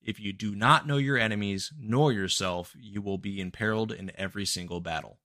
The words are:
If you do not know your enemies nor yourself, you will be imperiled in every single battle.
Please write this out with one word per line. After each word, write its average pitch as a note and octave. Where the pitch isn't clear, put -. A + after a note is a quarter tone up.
If A2
you G#2
do G#2
not B2
know C#3+
your C#3
enemies G#2
nor B2+
yourself, F#2
you G2+
will G2
be G2
imperiled A2
in F#2+
every G2
single F2
battle. D#2